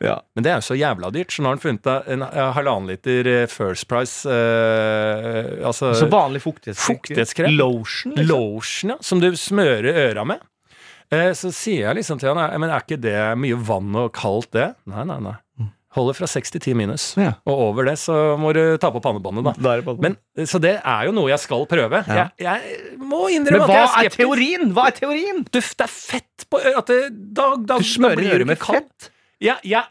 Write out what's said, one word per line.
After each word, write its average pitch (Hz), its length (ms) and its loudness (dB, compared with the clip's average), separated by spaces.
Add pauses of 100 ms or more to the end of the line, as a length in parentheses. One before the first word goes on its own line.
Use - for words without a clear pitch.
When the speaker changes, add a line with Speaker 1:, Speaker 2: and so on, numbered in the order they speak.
Speaker 1:
Ja. - 200 -2 (160)
Speaker 2:
men 113 80 -2
det 160 80 2
er 160 80 0
jo - 140 -6
så 135 40 -2
jævla 101 340 -2
dyrt, 170 180 -6
så - 120 -6
nå - 20 -2
har 135 140 0
han 135 200 -4
funnet 135 300 -2
en, 131 140 -4
eh, 131 320 -2
halvannen 127 340 0
liter, 123 380 -2 (160)
eh, 120 40 0
First 95 420 -6
Price, 123 380 -4
eh, 113 1400 0
altså 120 280 0
Speaker 1:
Så 135 140 4
vanlig 143 340 2
fuktighetskrem? - 560 -4
Speaker 2:
Fuktighetskrem. 151 580 0
Speaker 1:
Lotion, 127 580 -2
liksom? 151 140 0
Speaker 2:
Lotion, 117 600 -2
ja, 269 100 -4
som 180 200 0
du 180 120 6
smører 143 840 2
øra 104 120 -4
med. 185 140 -4 (720)
Eh, 175 240 2
så 180 180 -6
sier 147 360 -2
jeg 139 80 0
liksom 165 240 -4
til 139 140 2
han, - 20 -2 (140)
«Nei, - 60 -4
men 160 140 -2
er 139 100 0
ikke 151 200 -6
det 107 360 0
mye 123 220 0
vann 101 380 -2
og 117 160 -2
kaldt 107 400 -4
det?» 147 220 0 (120)
Nei, 104 180 -8
nei, 156 160 -8
nei. 104 160 -10 (240)
Speaker 1:
Mm. 104 100 -6 (240)
Speaker 2:
Holder 131 200 0
fra - 120 -8
seks - 240 -6
til - 120 -8
ti 131 100 -2
minus. 110 460 -2
Speaker 1:
Ja. 165 160 2 (100)
Speaker 2:
Og 143 80 0 (160)
over 117 160 0
det 147 140 0
så 151 420 2
må 156 140 2
du 160 240 4
ta 165 120 2
på 113 120 -4
pannebåndet 104 420 -2
da. 143 80 0
Speaker 1:
Da 123 220 0
er 120 80 -2
det - 20 -8
pannebånd. 120 160 -6
Speaker 2:
Men, 180 160 0 (220)
eh, 156 100 -2
så 185 100 0
det 185 240 2
er 117 220 0
jo 185 80 0
noe 180 160 2
jeg 139 100 4
skal 139 280 -2
prøve. 151 420 2
Speaker 1:
Ja. 107 300 2
Speaker 2:
Jeg, - 20 -10
jeg 196 580 -6
må 294 300 -2
innrømme 294 320 4
Speaker 1:
Men - 0 -
Speaker 2:
at - 80 4
Speaker 1:
hva 196 80 8
Speaker 2:
jeg 233 80 8
er 226 220 4
Speaker 1:
er - 20 4
Speaker 2:
skeptisk. - 80 -8
Speaker 1:
teorien? 262 560 2
Hva 247 140 4
er 254 60 6
teorien? 311 500 -2 (100)
Speaker 2:
Du, 247 80 2
det - 200 -6
er 233 120 -2
fett - 580 -10
på 277 140 2
øret, 269 140 4
at - 80 -2
det, 247 480 0
da, 277 220 2
da, 240 200 0
Speaker 1:
Du 202 80 2
smører 233 320 4
Speaker 2:
da 165 60 0
blir 277 100 2
Speaker 1:
øret 120 60 6
Speaker 2:
det 123 80 2
Speaker 1:
med 160 100 2
Speaker 2:
ikke - 160 -4
kaldt. 277 160 0 (140)
Speaker 1:
fett? - 80 -20 (320)
Speaker 2:
Ja, 240 220 2
ja, 214 260 2